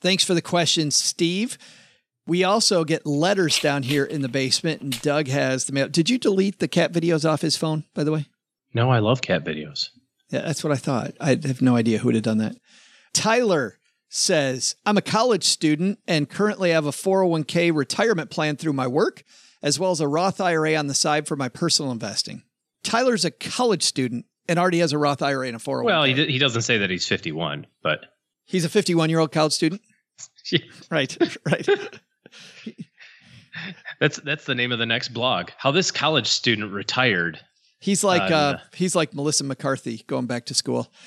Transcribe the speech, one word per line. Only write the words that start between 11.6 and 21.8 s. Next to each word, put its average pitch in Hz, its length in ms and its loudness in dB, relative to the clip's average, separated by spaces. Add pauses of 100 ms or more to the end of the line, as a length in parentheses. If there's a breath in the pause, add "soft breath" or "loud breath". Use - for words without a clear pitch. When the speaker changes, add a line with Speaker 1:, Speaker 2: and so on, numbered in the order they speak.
Speaker 1:
no 127 120 6
idea 113 240 2
who 113 100 -2
would 120 60 4
have 110 80 0
done 110 160 2
that. 110 160 -2 (600 soft breath)
Tyler 202 640 2 (320)
says, 135 640 0 (100)
"I'm 208 120 2
a - 40 2
college 220 420 2
student 165 600 0
and 151 220 0
currently 196 420 0
have 160 160 2
a 139 60 -2
four 190 300 0
oh 185 60 4
one 160 160 0
K 170 260 2
retirement 160 600 0
plan 151 260 -2
through 156 180 -2
my 131 120 -2
work, 160 360 -2 (400 soft breath)
as 143 160 0
well 185 120 0
as 160 100 -2
a 156 80 0
Roth 170 320 0
I 180 140 2
R 156 120 2
A 156 100 2
on 147 100 -2
the 139 80 -4
side 151 320 0
for 165 80 -6
my 139 140 -4
personal 156 440 -2